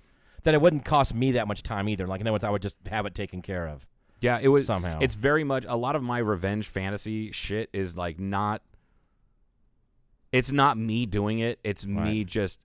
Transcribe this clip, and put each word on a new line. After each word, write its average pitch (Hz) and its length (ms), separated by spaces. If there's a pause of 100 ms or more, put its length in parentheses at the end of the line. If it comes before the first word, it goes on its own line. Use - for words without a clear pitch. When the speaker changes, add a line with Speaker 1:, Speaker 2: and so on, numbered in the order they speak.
(440)
Speaker 1:
That 156 120
it 147 60
wouldn't 156 240
cost 139 300
me 127 180
that 113 140
much 104 160
time 101 260
either. 95 180
Like, 95 140
in 107 60
other 110 60
words, 104 100
I 110 80
would 101 120
just 101 140 (100)
have 104 200
it 92 80
taken 92 280
care 90 240
of. 73 200 (320)
Speaker 2:
Yeah, 120 220
it 131 60
was 139 200
Speaker 1:
somehow. 87 340
Speaker 2:
It's 127 140
very 143 280
much, 135 240
a 120 100
lot 127 180
of 143 80
my 120 160
revenge 104 480
fantasy 104 640
shit 107 420
is, 92 240
like, 87 220
not, 101 420 (1700)
it's 127 200
not 139 260
me 113 280
doing 107 340
it. 117 240
It's 101 220
me 101 340
Speaker 1:
Right. 104 80
Speaker 2:
just, 101 380